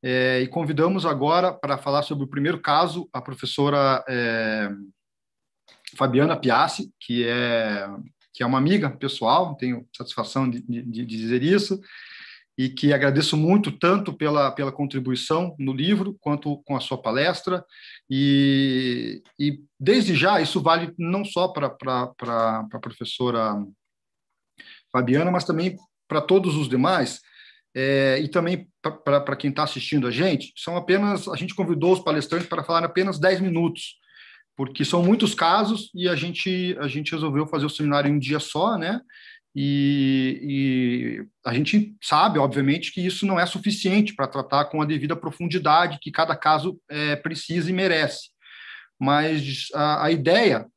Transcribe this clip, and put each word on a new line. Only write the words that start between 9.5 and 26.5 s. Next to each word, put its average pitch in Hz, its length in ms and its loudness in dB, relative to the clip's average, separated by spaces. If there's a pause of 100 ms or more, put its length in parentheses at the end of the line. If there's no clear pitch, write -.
tenho 123 320 -4 (100)
satisfação 127 540 -4
de, 120 100 -6
de, 120 220 -8
de 120 220 -8
dizer 113 360 -2
isso, 196 400 2 (800)
e 127 100 0
que 143 240 2
agradeço 143 440 2
muito 175 340 4
tanto 190 420 0
pela, 147 380 2
pela 139 220 -4
contribuição 139 840 -2
no 135 160 -4
livro 190 480 0
quanto 151 440 -4
com 143 100 -4
a 127 60 -2
sua 131 200 -6
palestra. 175 640 -2 (460)
E, 135 1120 2 (160)
e 143 220 -2 (180)
desde 190 380 4
já, 180 240 4
isso 160 200 -2
vale 165 380 2
não 180 260 -2
só 185 220 -2
pra, 151 240 -2
pra, 127 380 -4
pra, 113 560 -2
pra 107 160 -12
professora 113 840 -4 (1300)
Fabiana, 131 400 2
mas 180 140 0
também 180 320 -2 (320)
pra 151 120 0
todos 180 360 2